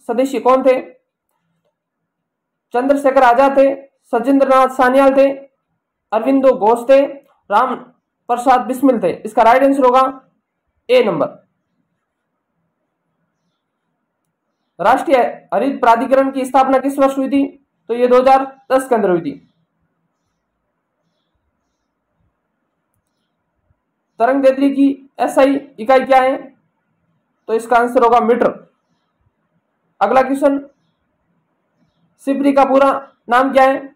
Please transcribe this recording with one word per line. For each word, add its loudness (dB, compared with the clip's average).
सदस्य -4
कौन 0
थे? 0
चंद्रशेखर 0
आजाद 2
थे, 2
सचिंद्र 0
नाथ 2
सान्याल 2
थे, 4
अरविंदो 0
घोष -2
थे, 4
राम -2
प्रसाद 0
बिस्मिल -2
थे। -2
इसका -4
right 4
answer 0
होगा 2
ए 2
number। -4
राष्ट्रीय 0
हरित -4
प्राधिकरण 0
की -6
स्थापना 0
किस -6
वर्ष 0
हुई -4
थी? -2
तो -2
ये 0
दो 2
हज़ार 2
दस -2
के 0
अंदर 0
हुई 0
थी। -10
तरंग -2
दैर्ध्य 2
की 0
एसआई 0
इकाई 0
क्या 2
है? -2
तो -4
इसका -2
answer 0
होगा 4
मीटर। 0
अगला 2
question, -2
सिप्री -2
का 4
पूरा 2
नाम 0
क्या 4
है? -2